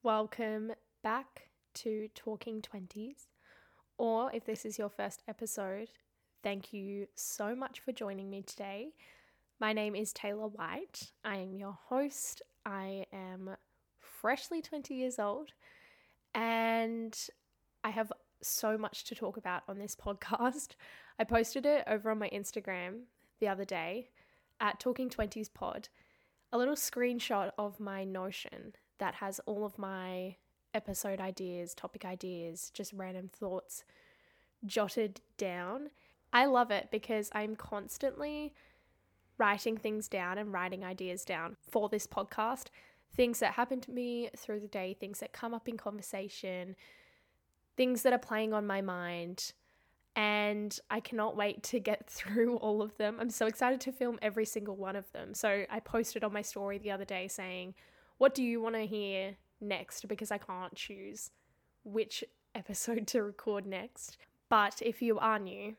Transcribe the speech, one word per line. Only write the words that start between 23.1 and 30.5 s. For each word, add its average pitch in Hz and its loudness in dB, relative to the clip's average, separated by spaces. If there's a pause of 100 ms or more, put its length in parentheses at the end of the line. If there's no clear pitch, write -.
the 214 4
other 196 0
day 190 -4 (500)
at - 2
Talking 254 0
Twenties 214 -2
Pod, - -6 (640)
a 240 4
little 262 4
screenshot 240 0
of 208 -2
my 196 -4
Notion 190 -6 (240)
that 190 0
has 196 -4
all 208 0
of 202 -6
my 185 -4 (400)